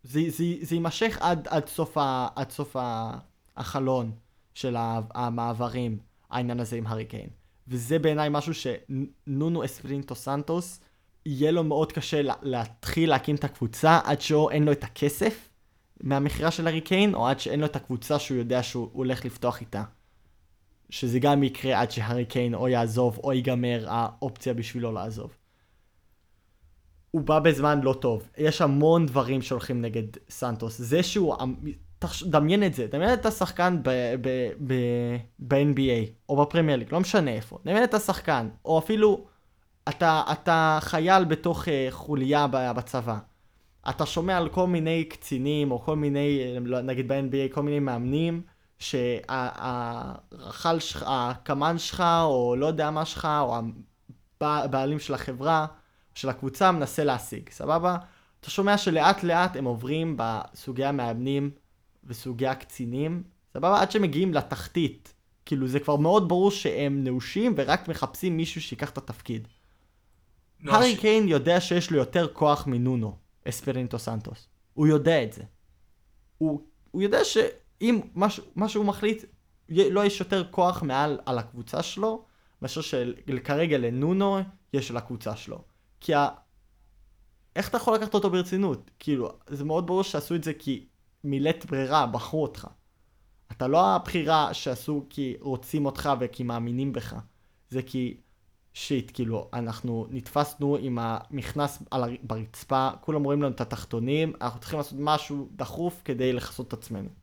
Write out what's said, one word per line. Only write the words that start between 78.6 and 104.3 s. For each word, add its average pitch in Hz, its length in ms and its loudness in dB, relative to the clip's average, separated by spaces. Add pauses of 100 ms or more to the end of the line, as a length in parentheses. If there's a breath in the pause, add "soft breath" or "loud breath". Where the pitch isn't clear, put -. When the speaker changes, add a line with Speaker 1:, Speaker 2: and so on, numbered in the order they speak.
Speaker 1:
מחליט, 214 400 0 (440)
י-, 165 220 6
לא 202 140 4
יש 202 160 2
יותר 180 300 -2
כוח 180 320 2
מעל 143 440 0
על 127 120 0
הקבוצה 120 440 -6
שלו, 220 420 -4 (380 soft breath)
מאשר 139 180 -6
של-, 123 340 -4 (300)
כרגע 147 340 2
לנונו 170 600 0 (340)
יש 135 180 -2
על 117 60 -6
הקבוצה 113 400 -8
שלו. - 260 -14 (380)
כי 156 140 0
ה-, 143 140 4 (1300)
איך 190 120 -2
אתה - 80 -2
יכול 226 180 2
לקחת 220 200 0
אותו 202 160 4
ברצינות? 185 680 0
כאילו, 135 340 -2 (140)
זה 143 180 -8
מאוד 165 220 0
ברור 185 160 0
שעשו 185 320 -4
את 160 100 -2
זה 156 100 -4
כי - 320 -6 (380)
מילאת 143 420 0
ברירה, 135 400 2
בחרו 120 360 -4
אותך. - 240 -8 (840)
אתה 127 160 -4
לא 170 180 4
הבחירה 160 680 2
שעשו 139 560 -6
כי 131 300 -6
רוצים 143 460 -4
אותך 139 240 -2 (100)
וכי 123 220 -4
מאמינים 120 500 -2
בך. 113 240 -8 (520)
זה 127 140 -4
כי, 127 380 -6 (520)
שיט, - 420 -4
כאילו, 113 380 -4
אנחנו 117 580 -6
נתפסנו 143 640 -2
עם 120 240 -4
המכנס 135 920 -4
על 131 140 -2
הר-, 120 180 -6
ברצפה, 131 680 -2 (100)
כולם 151 240 -2
רואים 143 180 2
לנו 131 120 0
את - 60 -12
התחתונים, 131 800 -2